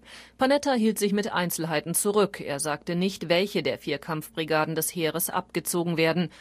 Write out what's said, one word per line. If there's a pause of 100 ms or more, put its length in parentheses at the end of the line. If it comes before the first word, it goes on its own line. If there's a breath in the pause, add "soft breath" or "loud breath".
(380 loud breath)
Panetta
hielt
sich
mit
Einzelheiten
zurück.
Er
sagte
nicht,
welche
der
vier
Kampfbrigaden
des
Heeres
abgezogen
werden. (120)